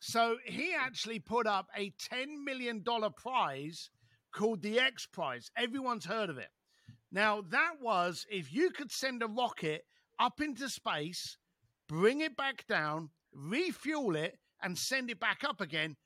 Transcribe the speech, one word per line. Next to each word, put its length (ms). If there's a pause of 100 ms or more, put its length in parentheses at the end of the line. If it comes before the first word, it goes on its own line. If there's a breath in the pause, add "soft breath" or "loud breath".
so 440
he 300
actually 460
put 260
up 300
a 140 (200)
ten 340
million 380
dollar 280
prize 800 (420)
called 280
the 200
X 260
Prize. 500
Everyone's 480
heard 260
of 80
it. 100 (640)
Now, 380
that 300
was 480
if 240
you 200
could 180
send 320
a 60
rocket 560 (380)
up 180
into 280
space, 680 (520)
bring 320
it 160
back 320
down, 420 (220)
refuel 840
it, 240 (240)
and 160
send 320
it 80
back 240
up 180
again, 460